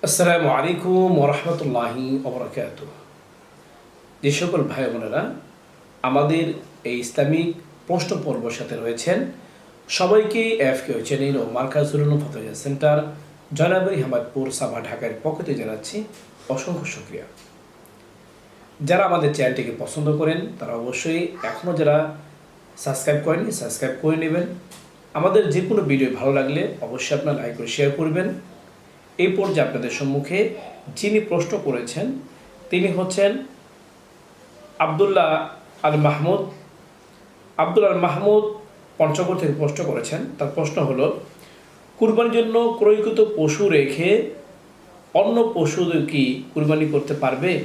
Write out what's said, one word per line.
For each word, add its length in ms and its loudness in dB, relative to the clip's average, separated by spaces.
আসসালামু 460 4
আলাইকুম 600 2
ওয়া 140 4
রাহমাতুল্লাহি 720 -2
ওয়া 120 -6
বারাকাতুহু। 600 -10
যে 100 4
সকল 300 0
ভাই 300 -2
বোনেরা 300 -4
আমাদের 420 2
এই 200 -4
ইসলামিক 440 0
প্রশ্ন 240 -2
পর্বের 340 -4
সাথে 180 -8
রয়েছেন, 420 -2
সবাইকে 540 4
এফ 160 0
কিউ 120 -2
চ্যানেল 280 0
ও 80 -2
মার্কাজুল 460 0
উলুম 200 4
ফতোয়া 320 -10
সেন্টার, 440 2
জয়নাবাড়ি, 480 2
হামাদপুর, 480 -2
সাভার, 380 -6
ঢাকার 240 -6
পক্ষ 240 -4
থেকে 160 -2
জানাচ্ছি 340 -8
অসংখ্য 400 -6
শুকরিয়া। 320 -14
যারা 160 6
আমাদের 320 2
চ্যানেলটিকে 420 0
পছন্দ 300 -4
করেন, 180 2
তারা 140 -8
অবশ্যই 400 -4
এখনও 300 -6
যারা 160 4
সাবস্ক্রাইব 420 0
করেনি, 240 0
সাবস্ক্রাইব 420 -4
করে 140 2
নেবেন। 280 0
আমাদের 280 4
যে 140 4
কোনো 220 4
ভিডিও 280 4
ভালো 140 2
লাগলে 300 2
অবশ্যই 320 -4
আপনারা 220 -2
লাইক 160 -6
করে 200 -8
শেয়ার 240 4
করবেন। 280 0
এই 180 4
পর্যায়ে 300 2
আপনাদের 320 -4
সম্মুখে 400 -2
যিনি 200 2
প্রশ্ন 220 0
করেছেন, 400 -4
তিনি 180 2
হচ্ছেন 320 2
আব্দুল্লাহ 520 2
আল 100 2
মাহমুদ। 360 0
আব্দুল 260 4
আল 220 2
মাহমুদ 380 4
পঞ্চগড় 420 0
থেকে 200 0
প্রশ্ন 200 -2
করেছেন। 300 -4
তার 180 -2
প্রশ্ন 200 -2
হলো, 180 0
কুরবানির 400 4
জন্য 180 2
ক্রয়কৃত 420 4
পশু 320 2
রেখে 420 2
অন্য 220 4
পশু 260 0
কি 140 2
কুরবানি 400 2
করতে 280 0
পারবে? 300 0